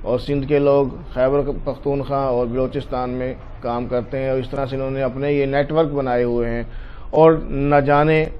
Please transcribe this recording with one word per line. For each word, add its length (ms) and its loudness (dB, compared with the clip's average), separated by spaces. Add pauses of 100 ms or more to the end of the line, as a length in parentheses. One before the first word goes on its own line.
और 140 0
सिंध 260 -2
के 140 2
लोग 440 2
खैबर 680 0
पख्तूनख्वा 580 -2
और 180 0
बलोचिस्तान 640 -4
में 260 -4 (280)
काम 240 -2
करते 300 -2
हैं 140 -2
और 80 2
इस 120 -6
तरह 140 -4
से 100 -6
इन्होंने 260 -4
अपने 300 -2
ये 140 2
नेटवर्क 420 2
बनाए 360 0
हुए 240 0
हैं 240 -4 (420)
और 380 6
न 340 4
जाने 540 4